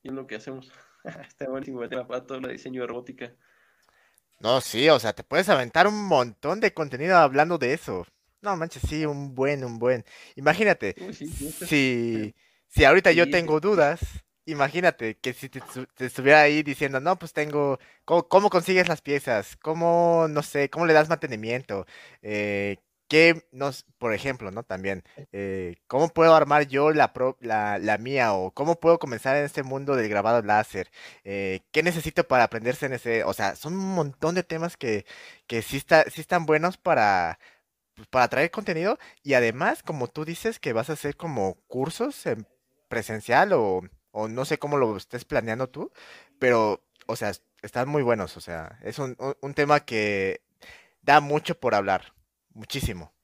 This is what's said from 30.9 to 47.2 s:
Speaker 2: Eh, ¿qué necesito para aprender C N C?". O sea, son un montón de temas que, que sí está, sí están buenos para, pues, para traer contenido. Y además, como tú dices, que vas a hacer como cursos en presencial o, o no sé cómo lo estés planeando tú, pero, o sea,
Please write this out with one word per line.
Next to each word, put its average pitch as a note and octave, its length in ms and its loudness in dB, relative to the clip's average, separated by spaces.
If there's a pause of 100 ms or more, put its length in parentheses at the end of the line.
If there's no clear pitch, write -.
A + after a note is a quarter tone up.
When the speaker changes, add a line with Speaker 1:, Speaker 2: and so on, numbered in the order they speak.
Speaker 2:
Eh, G2 380 -6 (100)
¿qué D#3 100 2
necesito E3 460 -2
para B2+ 160 4
aprender A#2 320 -2
C D3 120 -8
N C3 120 -6
C?". A2+ 240 -2
O F#3 100 -2
sea, G#2 220 -4
son E3 200 -10
un F#3+ 200 -6
montón D#3 400 -4
de F3+ 80 -2
temas E3 320 -8
que, G#2+ 300 -4 (420)
que A#2 140 -4
sí - 160 -8
está, D#3 320 4
sí - 120 -14
están E3 240 -2
buenos D#3 320 0
para, G2+ 600 0 (560)
pues, G#2+ 120 -20
para B2+ 220 2
traer D3 220 0
contenido. G3 460 -4 (260)
Y C#3 120 0
además, B2+ 480 0
como C3+ 240 -6
tú D3+ 180 -10
dices, E3 340 -8
que C3+ 140 -6
vas A2 160 -2
a D#3+ 40 -6
hacer D3 240 -8
como A#2 380 -4 (120)
cursos E3+ 580 -6
en A2+ 220 -6 (420)
presencial A#2 640 0
o, G2+ 280 0 (300)
o G#2+ 160 -6
no A#2+ 180 -6
sé D3+ 140 -2
cómo D3 180 -2
lo A2+ 200 0
estés A#2+ 280 -12
planeando A#2 440 -2
tú, G3 220 -12 (480)
pero, - 420 4 (260)
o A2 80 -6
sea, G#2+ 160 -6 (300)